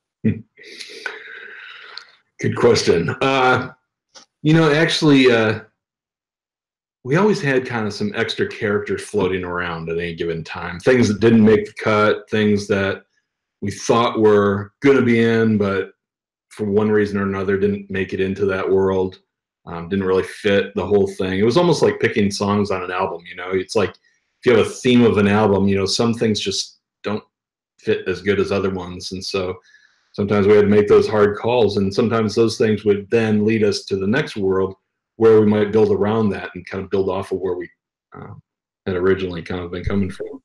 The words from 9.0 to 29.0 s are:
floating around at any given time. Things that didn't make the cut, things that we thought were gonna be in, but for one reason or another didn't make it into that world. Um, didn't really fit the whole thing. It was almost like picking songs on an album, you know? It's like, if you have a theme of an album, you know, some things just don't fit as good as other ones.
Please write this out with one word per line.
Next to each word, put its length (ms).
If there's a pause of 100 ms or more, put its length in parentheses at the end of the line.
floating 400
around 460
at 80
any 180
given 280
time. 360
Things 280
that 120
didn't 260
make 200
the 80
cut, 560
things 380
that 360 (580)
we 100
thought 480
were 640
gonna 220
be 200
in, 340
but 360 (560)
for 160
one 240
reason 300
or 40
another 360
didn't 320
make 220
it 60
into 260
that 220
world. 520 (480)
Um, 200
didn't 180
really 180
fit 500
the 120
whole 200
thing. 320
It 60
was 140
almost 260
like 160
picking 320
songs 400
on 120
an 60
album, 400
you 60
know? 160
It's 240
like, 160
if 540
you 120
have 80
a 40
theme 340
of 140
an 100
album, 400
you 80
know, 100
some 300
things 240
just 400 (240)
don't 200 (560)
fit 280
as 160
good 160
as 120
other 200
ones. 400